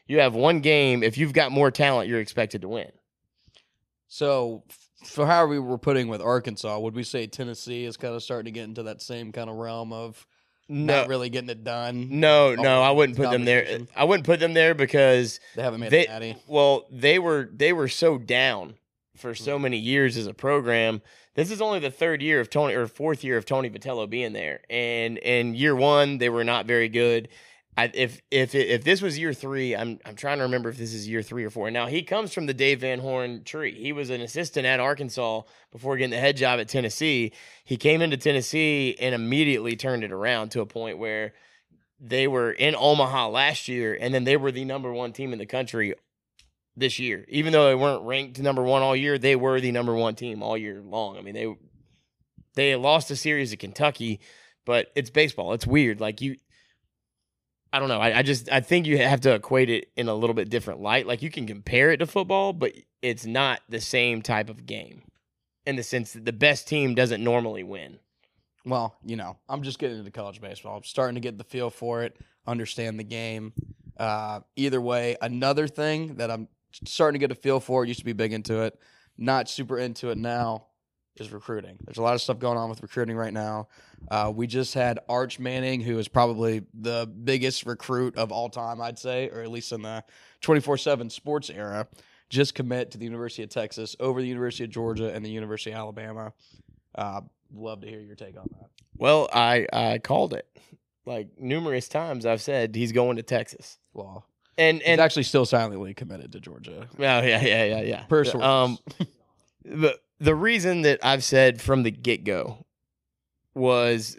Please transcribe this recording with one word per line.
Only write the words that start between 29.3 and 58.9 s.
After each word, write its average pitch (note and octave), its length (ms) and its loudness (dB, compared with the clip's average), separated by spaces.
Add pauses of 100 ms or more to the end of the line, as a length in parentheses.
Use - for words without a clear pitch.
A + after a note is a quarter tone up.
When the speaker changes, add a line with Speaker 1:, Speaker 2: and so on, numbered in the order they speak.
Speaker 1:
three, C3 420 -6
I'm, A2+ 300 -8
I'm G#2+ 100 -18
trying C#3+ 220 -4
to C3+ 60 -2
remember B2 260 -2
if - 80 -8
this A2+ 160 -10
is G#2+ 140 -10
year A2+ 140 -4
three A#2+ 240 -8
or G#2+ 40 -6
four. A2 220 -6
Now, A#2+ 160 -2
he D#3+ 160 -4
comes G3+ 300 -4
from E3 120 -6
the C#3 80 -2
Dave C3+ 280 2
Van B2+ 180 -4
Horn B2+ 440 -6
tree. D3+ 300 -8
He C3+ 200 -8
was C#3+ 160 -6
an B2 120 -6
assistant C3+ 440 -6
at B2+ 140 2
Arkansas B2 640 -2 (280)
before C3 260 -6
getting B2+ 140 -2
the A#2 60 -4
head C#3 200 2
job B2+ 220 2
at G#2 80 -6
Tennessee. B2 640 -2 (320)
He B2+ 140 -4
came D#3+ 240 4
into D3+ 160 0
Tennessee C#3+ 840 0
and B2+ 160 -2
immediately A#2 600 0
turned B2 280 -4
it G2 80 -8
around A2 380 -2
to A#2 120 -2
a G2+ 40 -4
point A2+ 320 -10
where G#2+ 360 -6 (680)
they C3 280 0
were B2 240 0
in D3 240 2
Omaha C3 540 4
last C#3 380 0
year, A#2+ 320 -2
and B2+ 140 -2
then B2+ 100 0
they C3+ 120 4
were C#3 160 0
the C3 140 -8
number C3 260 -6
one A#2+ 220 -8
team C3 200 -8
in A2 60 -10
the G#2 60 -10
country A#2 480 -4 (840)
this B2+ 240 -2
year. G#2+ 300 -6
Even D#3 240 2
though D3+ 140 8
they C3 80 8
weren't C3 280 0
ranked C3 360 -6
number C3+ 240 0
one C3 180 4
all C3+ 140 2
year, C#3 220 0
they C3+ 180 4
were C3 260 2
the B2 100 0
number A#2+ 220 0
one A2+ 220 0
team A2+ 260 -10
all A2 160 -2
year G#2 240 -10
long. G2+ 360 -8
I F#2+ 40 -14
mean, G2+ 140 -14
they, A2+ 200 -6 (1000)
they C#3 200 2
lost D3 360 2
a C#3+ 40 -4
series C#3 360 -2
to G#2+ 60 -10
Kentucky, A2+ 640 -2 (460)
but A#2+ 300 0
it's C3 140 -2
baseball. A2+ 440 0
It's A#2 140 -6
weird. A#2+ 340 2
Like, G#2+ 200 -6
you, C3+ 160 -6 (1300)
I C#3 80 0
don't C3+ 80 0
know. A#2 120 0
I, A2+ 200 4
I - 40 6
just, C3 280 0
I C3+ 100 4
think E3+ 260 0
you D3 100 4